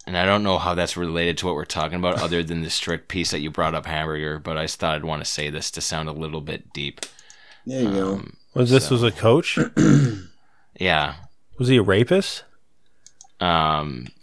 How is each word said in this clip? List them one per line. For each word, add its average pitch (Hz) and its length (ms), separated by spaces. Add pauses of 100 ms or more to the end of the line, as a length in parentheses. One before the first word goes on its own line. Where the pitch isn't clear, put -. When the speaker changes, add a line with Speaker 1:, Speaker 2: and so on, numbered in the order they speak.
Speaker 1:
and 90 100
I 90 80
don't 101 200
know 95 140
how 87 160
that's 87 220
related 85 420
to 92 80
what 82 100
we're 78 80
talking 80 340
about, 90 240
other 85 200
than 82 200
the 78 80
strict - 380
piece 87 240
that 82 80
you 78 100
brought 80 240
up 73 120
hamburger, 76 520
but 78 180
I 78 80
just - 140
thought 80 160
I'd 78 100
wanna 78 200
say 73 260
this 76 220
to 82 80
sound 78 280
a 78 40
little 78 280
bit 78 320
deep. 71 280 (680)
Speaker 2:
There 131 160
you 107 80
go. 95 240
Speaker 1:
Um, - 220 (180)
Speaker 3:
Was 123 160
this 131 160
Speaker 1:
so 131 80
Speaker 3:
was 117 80
a 117 80
coach? 135 480 (180)
Speaker 1:
<clears throat> - 1000
Yeah. 78 360 (440)
Speaker 3:
Was 123 100
he 127 100
a 107 40
rapist? 120 640 (960)
Speaker 1:
Um, 78 680 (160)